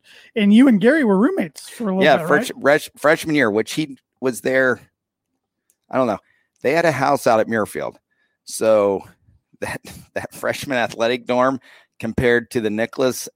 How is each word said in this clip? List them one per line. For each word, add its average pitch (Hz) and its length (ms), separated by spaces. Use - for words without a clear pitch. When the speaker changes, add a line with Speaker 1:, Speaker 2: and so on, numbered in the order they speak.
Speaker 1:
And 208 180
you 247 160
and 214 100
Gary 269 240
were 202 140
roommates 262 520
for - 140
a 214 40
little 190 160
Speaker 2:
Yeah, 143 140
Speaker 1:
bit, 165 100
Speaker 2:
fresh-, 151 240
Speaker 1:
right? 117 100
Speaker 2:
fresh-, 143 360
freshman 156 380
year, 123 160
which 110 220
he 147 240
was 127 200
there, 131 380
I - 80
don't 131 100
know. 101 120
They 127 100
had 170 140
a 160 80
house 139 340
out 113 140
at 104 60
Muirfield. 90 500
So 104 580
<laughs> - 260
that, - 220
that - 200
freshman 127 440
athletic 117 480
dorm 127 340
compared 120 520
to 123 100
the 107 80
Nicklaus 117 680